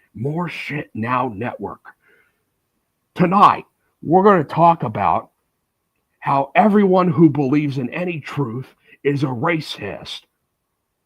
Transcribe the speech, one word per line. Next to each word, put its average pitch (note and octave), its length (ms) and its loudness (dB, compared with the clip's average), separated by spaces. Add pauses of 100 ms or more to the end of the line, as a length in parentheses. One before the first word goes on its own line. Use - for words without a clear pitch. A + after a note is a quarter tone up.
(160)
More D3+ 340 -6
Shit - 460 -10
Now B2 320 -2
Network. G#2 680 -10 (1200)
Tonight, F3+ 520 4 (360)
we're E3+ 220 4
gonna G3 200 4
talk E3 380 2
about G#2+ 480 -2 (880)
how C#3 380 -4
everyone F#3+ 520 4
who E3+ 220 4
believes C#3+ 480 0
in B2+ 140 -4
any F3 280 -8
truth C3 540 -8 (300)
is C#3+ 180 0
a D3+ 60 0
racist. A#2 920 -6 (840)